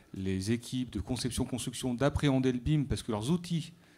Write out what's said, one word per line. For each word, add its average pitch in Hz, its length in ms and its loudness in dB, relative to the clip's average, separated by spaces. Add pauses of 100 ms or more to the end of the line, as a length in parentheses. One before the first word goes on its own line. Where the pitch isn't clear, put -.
(140)
les 95 380 -2
équipes 123 400 -2
de - 80 -4
conception-construction 127 960 -4
d'appréhender 131 560 4
le 123 80 0
bim 147 280 4
parce 104 140 -2
que - 100 -4
leurs 110 200 0
outils 170 420 0 (240)